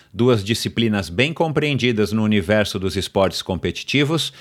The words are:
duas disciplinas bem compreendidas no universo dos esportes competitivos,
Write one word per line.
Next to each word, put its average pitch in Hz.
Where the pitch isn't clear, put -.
duas 113
disciplinas 104
bem 127
compreendidas 131
no 110
universo 104
dos 95
esportes 95
competitivos, 135